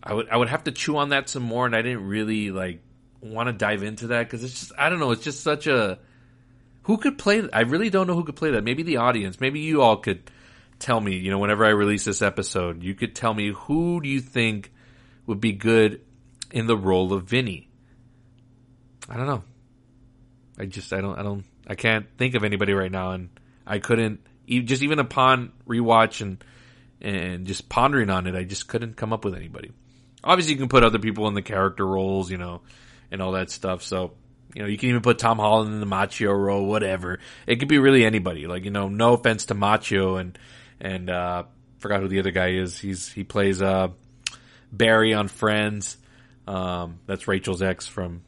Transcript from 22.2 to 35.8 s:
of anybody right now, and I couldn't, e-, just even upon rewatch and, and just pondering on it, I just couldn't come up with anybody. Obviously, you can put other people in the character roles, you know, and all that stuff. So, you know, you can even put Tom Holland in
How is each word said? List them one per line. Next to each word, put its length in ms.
of 80
anybody 300
right 180
now, 200
and 180
I 140
couldn't, 400
e-, 160
just 200
even 160
upon 540
rewatch 540
and, 240
and 480
just 220
pondering 400
on 180
it, 80
I 80
just 240
couldn't 300
come 160
up 100
with 120
anybody. 360
Obviously, 280
you 40
can 120
put 160
other 140
people 280
in 60
the 80
character 440
roles, 460
you 60
know, 240
and 100
all 120
that 180
stuff. 320
So, 300
you 60
know, 80
you 80
can 100
even 140
put 180
Tom 180
Holland 360
in 80